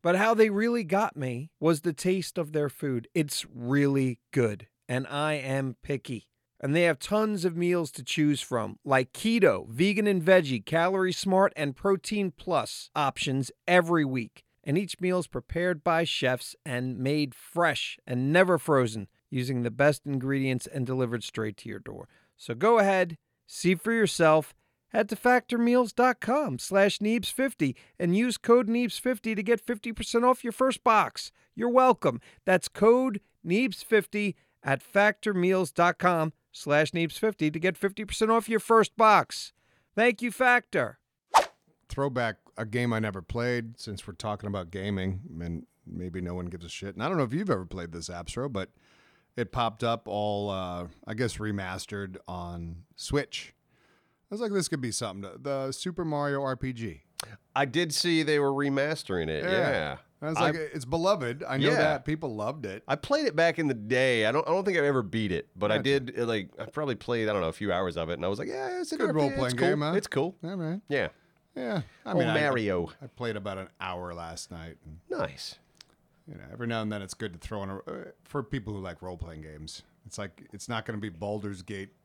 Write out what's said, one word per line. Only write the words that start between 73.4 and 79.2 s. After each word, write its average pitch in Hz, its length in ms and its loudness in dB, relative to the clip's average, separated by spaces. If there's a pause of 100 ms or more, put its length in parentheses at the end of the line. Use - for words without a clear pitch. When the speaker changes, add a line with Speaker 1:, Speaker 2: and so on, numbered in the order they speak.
Speaker 2:
an 92 100 -12 (100)
hour 90 340 -8
last 82 380 -12
night. 82 340 -14
And 78 140 -18 (100)
Speaker 3:
Nice. - 480 -8 (720)
Speaker 2:
you 151 80 -18
know, - 60 -16 (100)
every 117 160 -8
now 113 140 -2
and 107 100 -4
then 104 100 -8
it's 95 120 -12
good 104 180 -8
to 85 80 -16
throw 101 240 -8
in 95 60 -8
a, 98 80 -10
uh, - 40 -12 (420)
for 139 200 -6
people 107 300 -8
who 98 80 -8
like 90 200 -12
role-playing 85 400 -12